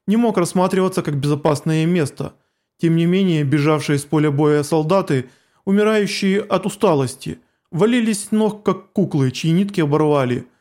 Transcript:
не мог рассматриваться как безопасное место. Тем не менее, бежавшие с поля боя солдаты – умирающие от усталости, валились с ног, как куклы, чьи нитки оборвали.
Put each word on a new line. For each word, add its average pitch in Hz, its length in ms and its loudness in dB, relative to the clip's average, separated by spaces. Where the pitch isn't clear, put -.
не 208 100 2
мог 233 200 2
рассматриваться 185 680 0
как 147 140 -4
безопасное 147 680 0
место. 170 480 -2
Тем 165 160 2
не 170 100 2
менее, 175 380 2
бежавшие 147 560 0
с 143 60 -10
поля 151 260 0
боя 147 320 2
солдаты – 156 680 0
умирающие 202 760 0
от 196 240 -2
усталости, 151 720 -2
валились 220 540 0
с - 60 -8
ног, 214 320 -2
как 190 300 -4
куклы, 139 380 0
чьи 160 200 -2
нитки 196 300 0
оборвали. 147 680 0